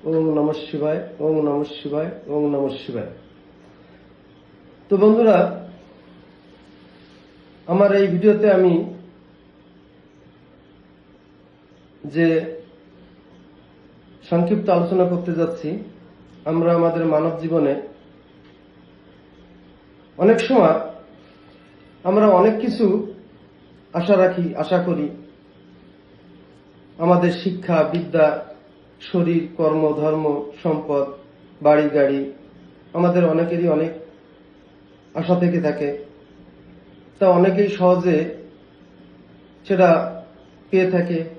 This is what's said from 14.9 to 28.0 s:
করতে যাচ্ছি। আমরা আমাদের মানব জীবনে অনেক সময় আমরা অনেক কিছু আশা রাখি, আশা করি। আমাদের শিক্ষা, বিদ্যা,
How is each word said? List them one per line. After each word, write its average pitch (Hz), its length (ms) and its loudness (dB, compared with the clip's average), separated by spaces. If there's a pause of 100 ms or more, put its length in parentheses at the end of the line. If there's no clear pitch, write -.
করতে 175 300 -4
যাচ্ছি। 160 340 -4 (760)
আমরা 165 300 0
আমাদের 170 320 0
মানব 156 340 0
জীবনে 156 340 0 (2500)
অনেক 220 220 4
সময় 180 360 2 (1300)
আমরা 208 240 2
অনেক 202 320 4
কিছু 240 260 -2 (1080)
আশা 180 220 0
রাখি, 180 380 2
আশা - 240 -2
করি। 175 280 -4 (1900)
আমাদের 175 340 2
শিক্ষা, - 460 -2 (140)
বিদ্যা, 165 340 0 (720)